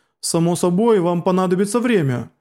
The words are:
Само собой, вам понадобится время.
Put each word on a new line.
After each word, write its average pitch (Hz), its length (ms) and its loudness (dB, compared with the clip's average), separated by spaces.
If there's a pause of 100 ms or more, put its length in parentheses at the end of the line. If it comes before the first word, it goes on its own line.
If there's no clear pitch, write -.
(260)
Само 170 300 0
собой, 185 460 2
вам 175 200 0
понадобится 185 600 0
время. 143 600 -2